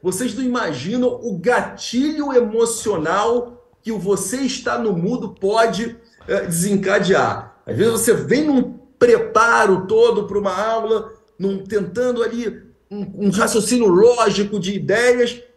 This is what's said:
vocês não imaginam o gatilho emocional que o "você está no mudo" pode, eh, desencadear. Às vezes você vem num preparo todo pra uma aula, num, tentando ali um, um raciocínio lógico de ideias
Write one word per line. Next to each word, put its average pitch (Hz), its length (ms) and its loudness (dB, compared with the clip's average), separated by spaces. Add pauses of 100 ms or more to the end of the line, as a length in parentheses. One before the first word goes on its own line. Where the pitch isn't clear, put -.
vocês 196 320 -4
não 262 100 -6
imaginam 226 640 -2
o 214 300 -6
gatilho 262 920 -2
emocional 220 1400 0 (140)
que 220 80 -10
o 214 80 -4
"você 190 400 -2
está 240 400 -4
no 226 140 -2
mudo" 190 420 -4
pode, 220 640 0 (320)
eh, 196 180 -2
desencadear. 185 1200 0
Às 113 100 -6
vezes 220 160 2
você 220 220 2
vem 226 320 0
num 269 320 0 (200)
preparo 220 880 4
todo 220 400 4
pra 202 120 -4
uma 196 160 -2
aula, 220 580 -2 (260)
num, 190 260 -4
tentando 220 580 -2
ali 233 400 -6 (280)
um, 202 360 -6
um 190 40 4
raciocínio 220 580 0
lógico 208 720 4
de 190 140 -4
ideias 233 680 2 (160)